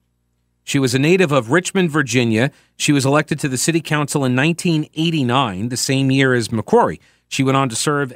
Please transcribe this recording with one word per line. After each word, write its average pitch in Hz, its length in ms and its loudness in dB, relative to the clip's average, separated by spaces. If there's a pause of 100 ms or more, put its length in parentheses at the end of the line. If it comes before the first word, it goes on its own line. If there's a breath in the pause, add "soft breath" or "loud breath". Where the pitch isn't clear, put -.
(640)
She - 140 -2
was 131 160 0
a 131 40 0
native 165 340 2
of 123 180 0
Richmond, 180 400 0
Virginia. 123 640 0 (240 soft breath)
She - 160 0
was 135 120 2
elected 147 360 0
to 147 80 -4
the 127 100 -4
city 165 220 0
council 147 440 -2
in 123 120 2
nineteen 160 580 0
eighty-nine, 127 760 -2
the 127 60 -4
same 135 360 0
year 135 220 2
as 113 140 -2
McCrory. 113 520 0 (280 soft breath)
She - 140 -2
went 135 140 2
on 135 120 2
to 113 80 -8
serve 143 400 -2